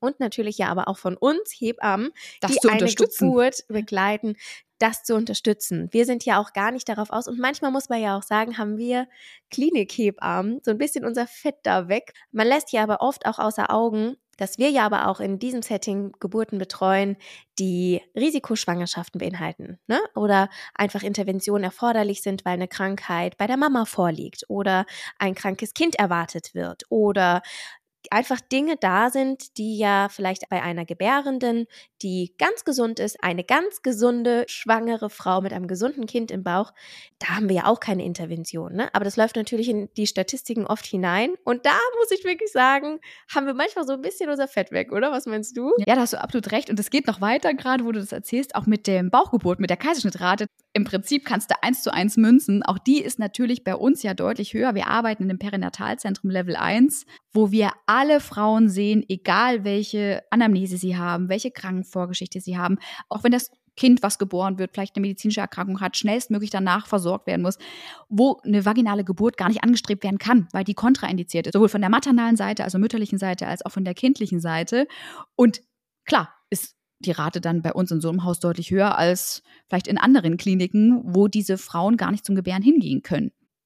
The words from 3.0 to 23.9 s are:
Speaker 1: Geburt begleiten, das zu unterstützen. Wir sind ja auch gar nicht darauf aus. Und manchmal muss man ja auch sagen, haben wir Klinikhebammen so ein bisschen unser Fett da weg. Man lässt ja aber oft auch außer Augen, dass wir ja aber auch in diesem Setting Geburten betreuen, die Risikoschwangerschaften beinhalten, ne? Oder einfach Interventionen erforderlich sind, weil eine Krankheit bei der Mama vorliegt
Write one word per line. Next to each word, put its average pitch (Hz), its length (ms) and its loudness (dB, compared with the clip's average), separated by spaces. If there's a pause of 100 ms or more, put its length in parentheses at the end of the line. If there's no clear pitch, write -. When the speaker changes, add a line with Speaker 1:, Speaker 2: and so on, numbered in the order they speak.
Speaker 1:
Geburt 254 400 2
begleiten, 214 680 -2 (460)
das 226 240 0
zu 233 100 0
unterstützen. 214 800 -2
Wir 233 120 4
sind 240 200 -2
ja 202 160 4
auch 208 120 -4
gar 208 200 -2
nicht 254 160 -10
darauf 214 220 -4
aus. 240 180 -4
Und 240 100 -6
manchmal 269 320 -2
muss 269 180 -4
man 233 140 -2
ja 196 160 0
auch 202 60 -10
sagen, 226 340 -2
haben 214 180 -4
wir 247 300 -2 (440)
Klinikhebammen 214 1120 0
so 233 60 0
ein 214 80 0
bisschen 285 260 -2
unser 233 220 -2
Fett - 360 -6
da 185 260 0
weg. 214 240 -4 (200)
Man 214 140 2
lässt 285 260 2
ja 220 100 2
aber 214 180 0
oft 269 260 -2
auch 220 120 -4
außer 214 340 -2
Augen, 220 440 0 (200)
dass - 220 -8
wir 262 120 4
ja 262 140 2
aber 208 240 0
auch 190 120 -2
in 196 180 -4
diesem 247 240 -6
Setting 196 560 -4
Geburten 214 400 -4
betreuen, 190 580 0 (420)
die 180 420 0 (160)
Risikoschwangerschaften 185 1040 -2
beinhalten, 180 680 -8
ne? 247 140 0 (160)
Oder 202 320 4 (260)
einfach 202 300 -2
Interventionen 202 600 -2
erforderlich 208 580 -2
sind, 196 220 -6
weil 180 100 -2
eine 180 140 -4
Krankheit 185 720 -4
bei 202 80 -2
der 247 100 0
Mama 269 280 2
vorliegt 165 640 -2